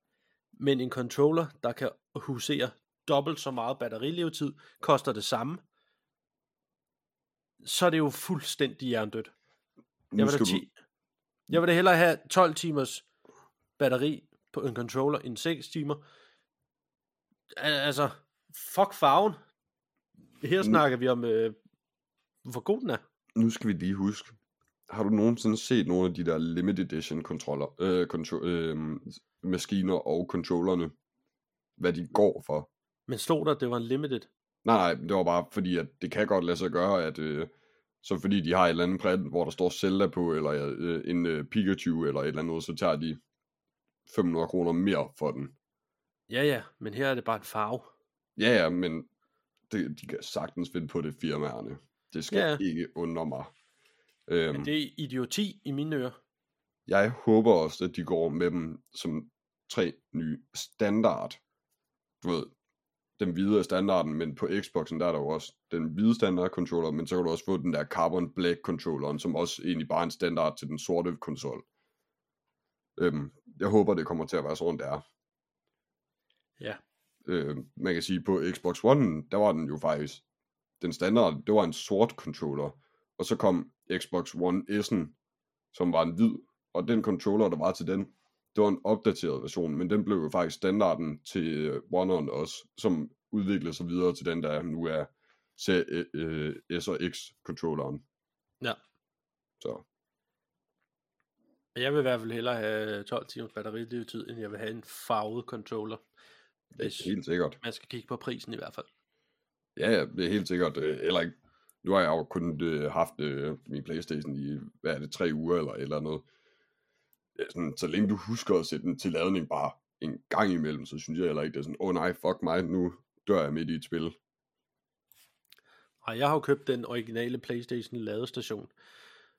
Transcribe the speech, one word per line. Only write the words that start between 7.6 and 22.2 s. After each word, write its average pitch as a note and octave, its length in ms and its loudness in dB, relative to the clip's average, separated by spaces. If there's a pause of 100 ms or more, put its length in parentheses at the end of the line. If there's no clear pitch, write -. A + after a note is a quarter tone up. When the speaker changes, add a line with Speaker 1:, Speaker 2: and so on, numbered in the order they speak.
Speaker 1:
så - 220 2
er F3 40 6
det D#3+ 80 4
jo D3 120 4
fuldstændig - 800 -4
hjernedødt. A2 440 -4 (440)
Speaker 2:
Nu - 60 -20 (360)
Speaker 1:
Jeg - 80 6
vil - 0 -
da - 40 4
Speaker 2:
skal C#3+ 100 4
du A2+ 40 6
Speaker 1:
ti-, F#2 280 0 (760)
jeg E3 120 4
vil F3 80 6
da E3+ 60 8
hellere F3 220 8
have E3 220 6 (120)
tolv E3+ 240 6
timers D3 500 -2 (760)
batteri C3+ 500 2 (240)
på - 80 -6
en B2+ 140 -2
controller C3+ 440 0
end A#2+ 180 -10
seks E3 320 -4
timer. D3 360 -4 (1500)
Al-, D3 300 0
altså, C#3 240 2 (640)
fuck F#3+ 180 4
farven. E3 400 6 (1120)
Her C#3+ 140 2
Speaker 2:
Nu F#3+ 60 4
Speaker 1:
snakker C#3 340 6
vi B2+ 120 2
om, A#2+ 160 2
øh, A2+ 300 2 (880)